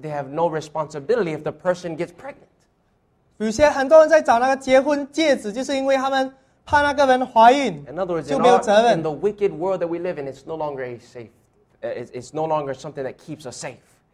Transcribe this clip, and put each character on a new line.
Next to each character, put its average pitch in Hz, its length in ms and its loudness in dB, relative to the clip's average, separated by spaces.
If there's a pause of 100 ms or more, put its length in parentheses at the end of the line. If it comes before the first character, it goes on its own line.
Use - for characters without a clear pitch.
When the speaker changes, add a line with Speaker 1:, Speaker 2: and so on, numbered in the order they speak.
Speaker 1:
they 151 100 -10
have 143 160 -8
no 165 220 -2
responsibility 156 840 -4
if 147 100 -12
the 156 60 -6
person 175 460 -6
gets - 140 -8
pregnant. - 340 -20 (920)
Speaker 2:
有 220 120 -4
些 294 200 4
很 269 180 -2
多 320 120 10
人 311 80 6
在 311 120 6
找 269 180 2
那 247 100 0
个 269 100 2
结 262 200 4
婚 285 320 0
戒 311 240 2
指， - 160 -10
就 247 140 -6
是 294 100 -6
因 269 120 -4
为 269 100 2
他 269 140 -2
们 269 200 -2 (360)
怕 294 160 2
那 285 100 0
个 277 140 2
人 254 200 2
怀 226 280 8
孕， 214 340 -2
Speaker 1:
In 139 80 -12
other 180 240 -4
words, 139 40 -10
Speaker 2:
就 262 140 -2
没 233 100 4
有 - 100 6
责 214 240 2
任。 - 20 2
Speaker 1:
in - 20 4
our, 220 100 4
in 151 60 -4
the 156 100 -4
wicked 190 460 -2
world 180 220 -4
that 170 80 -4
we 170 100 -6
live 170 220 -8
in, 139 100 -8
it's 127 140 -18
no 160 120 -10
longer 147 280 -8
a 120 140 -12
safe, 113 320 -20 (520)
uh, 113 60 -8
it's, 117 220 -12
it's 123 240 -16
no 156 120 -6
longer 151 280 -4
something 143 300 -12
that 120 100 -10
keeps - 360 -16
us - 140 -16
safe. 131 140 -14 (360)